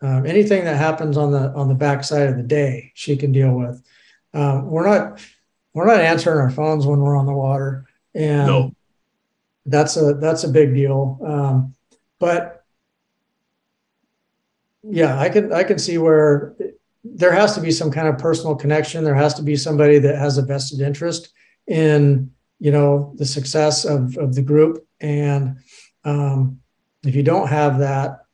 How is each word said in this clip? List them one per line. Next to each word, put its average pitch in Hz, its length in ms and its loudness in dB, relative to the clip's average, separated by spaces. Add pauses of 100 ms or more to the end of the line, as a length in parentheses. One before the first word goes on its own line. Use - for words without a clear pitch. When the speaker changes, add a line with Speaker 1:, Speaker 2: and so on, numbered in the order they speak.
Speaker 1:
Um, 135 240 -2
anything 196 400 2
that 156 100 -2
happens 156 400 0
on 147 160 0
the, 135 220 -2
on 139 160 -2
the 131 60 2
backside 143 520 0
of 123 80 -2
the 120 80 -4
day, 135 520 -2
she 143 200 -4
can 135 160 -2
deal 131 220 4
with. 123 280 -6 (520)
Um, 139 320 -2
we're 165 200 -2
not, - 380 0 (500)
we're 170 120 -2
not 214 160 6
answering 165 380 2
our 131 100 2
phones 151 360 -2
when 143 140 2
we're 143 160 0
on 139 120 0
the 139 40 -2
water, 135 540 -4 (280)
and 147 340 0
Speaker 2:
No. 131 280 0 (920)
Speaker 1:
that's 147 300 0
a, 147 200 2
that's 160 280 -2
a 156 60 -4
big 139 240 4
deal. 135 520 -2
Um, 135 500 -2 (440)
but 170 460 -4 (2250)
yeah, 165 360 0
I 165 100 0
can, 202 240 0
I 175 100 0
can 185 140 -2
see 170 200 -6
where 151 580 2 (480)
there 175 280 0
has 196 240 2
to 175 60 -6
be 160 100 -2
some 156 200 -2
kind 156 160 -2
of 139 100 -2
personal 160 380 -4
connection. 151 480 -2
There 147 120 0
has 147 200 2
to 156 80 -10
be 147 120 -2
somebody 147 440 4
that 139 180 2
has 139 200 -2
a 139 60 0
vested 135 380 -6
interest 156 480 -6 (380)
in, 147 640 2 (280)
you 147 120 0
know, 143 460 2
the 147 80 -4
success 151 600 -2
of, 131 320 -2
of 131 180 -2
the 139 60 0
group. 156 440 2 (140)
And, 143 580 -2 (460)
um, 135 560 -2 (440)
if 135 120 -2
you 143 80 2
don't 170 240 2
have 143 320 2
that, 139 400 -2 (140)